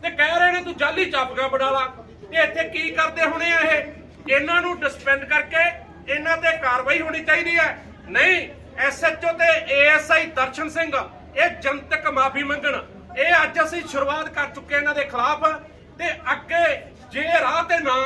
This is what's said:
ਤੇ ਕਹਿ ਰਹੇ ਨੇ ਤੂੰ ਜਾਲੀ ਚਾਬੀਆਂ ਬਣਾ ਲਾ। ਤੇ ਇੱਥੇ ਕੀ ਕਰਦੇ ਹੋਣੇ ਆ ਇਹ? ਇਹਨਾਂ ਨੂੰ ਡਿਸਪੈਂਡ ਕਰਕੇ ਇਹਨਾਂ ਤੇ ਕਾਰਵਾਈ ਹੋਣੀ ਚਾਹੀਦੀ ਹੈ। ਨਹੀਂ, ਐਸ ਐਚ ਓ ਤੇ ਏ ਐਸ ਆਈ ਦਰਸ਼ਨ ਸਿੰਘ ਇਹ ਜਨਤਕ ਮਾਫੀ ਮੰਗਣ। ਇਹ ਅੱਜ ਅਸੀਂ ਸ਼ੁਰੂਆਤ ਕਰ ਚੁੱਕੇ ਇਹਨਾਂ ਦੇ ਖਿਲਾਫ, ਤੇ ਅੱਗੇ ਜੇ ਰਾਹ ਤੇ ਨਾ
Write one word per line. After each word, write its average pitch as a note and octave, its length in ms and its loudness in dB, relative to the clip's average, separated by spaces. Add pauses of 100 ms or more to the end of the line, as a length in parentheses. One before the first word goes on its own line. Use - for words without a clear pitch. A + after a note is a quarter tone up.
ਤੇ E4+ 60 -2
ਕਹਿ E4 300 2
ਰਹੇ F4+ 120 6
ਨੇ F4+ 120 -2
ਤੂੰ F4 140 -8
ਜਾਲੀ D#4+ 340 0
ਚਾਬੀਆਂ C4+ 380 -2
ਬਣਾ C4+ 220 0
ਲਾ। C4+ 140 0 (460)
ਤੇ D#4 120 0
ਇੱਥੇ D#4+ 260 -2
ਕੀ D#4+ 220 -4
ਕਰਦੇ D#4+ 340 0
ਹੋਣੇ E4 260 0
ਆ E4 80 4
ਇਹ? D4+ 320 0 (380)
ਇਹਨਾਂ D4+ 320 2
ਨੂੰ F4 180 -4
ਡਿਸਪੈਂਡ C#4 460 0
ਕਰਕੇ D4+ 380 2 (500)
ਇਹਨਾਂ D#4 240 0
ਤੇ D#4+ 200 2
ਕਾਰਵਾਈ C4 440 0
ਹੋਣੀ D#4+ 220 -6
ਚਾਹੀਦੀ E4 340 2
ਹੈ। D#4 200 2 (320)
ਨਹੀਂ, D4+ 380 2 (300)
ਐਸ C4+ 260 -2
ਐਚ D#4+ 220 0
ਓ E4 120 0
ਤੇ E4 140 4 (240)
ਏ C#4+ 120 6
ਐਸ D4+ 240 4
ਆਈ D#4+ 140 4 (100)
ਦਰਸ਼ਨ C4 340 -2
ਸਿੰਘ D#4+ 220 -4 (440)
ਇਹ D#4+ 140 4 (120)
ਜਨਤਕ C#4+ 500 -4
ਮਾਫੀ C4+ 320 0
ਮੰਗਣ। C#4+ 360 -2 (380)
ਇਹ D#4+ 160 2 (100)
ਅੱਜ D#4+ 200 -4
ਅਸੀਂ E4 240 -4
ਸ਼ੁਰੂਆਤ C#4 460 -4
ਕਰ C#4+ 220 -2
ਚੁੱਕੇ C#4 200 -8
ਇਹਨਾਂ D4 200 0
ਦੇ C#4+ 80 -2
ਖਿਲਾਫ, C#4 420 -2 (540)
ਤੇ E4 100 -4 (220)
ਅੱਗੇ E4+ 340 0 (460)
ਜੇ C4+ 120 -4 (180)
ਰਾਹ D4+ 220 0
ਤੇ E4+ 160 0
ਨਾ C#4+ 140 0 (120)